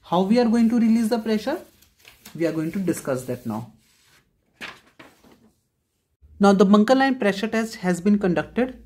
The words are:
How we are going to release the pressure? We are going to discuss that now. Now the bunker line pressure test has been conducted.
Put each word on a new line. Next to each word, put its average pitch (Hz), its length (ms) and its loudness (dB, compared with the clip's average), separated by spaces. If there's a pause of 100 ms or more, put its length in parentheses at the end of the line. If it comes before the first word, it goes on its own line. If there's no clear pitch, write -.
How 175 200 -2
we 208 160 2
are 247 80 2
going 226 240 2
to 240 100 0
release 226 280 2
the 233 120 -2
pressure? 220 420 -4 (720)
We 165 100 -4
are 156 60 -2
going 160 220 -6
to 202 60 -6
discuss 147 460 -6
that 123 200 -10
now. 113 260 -8 (2750)
Now 202 100 6
the 196 140 6
bunker 208 300 4
line 269 240 0
pressure 202 280 -2
test 220 300 -6
has 180 240 -2
been 208 180 2
conducted. 196 680 -4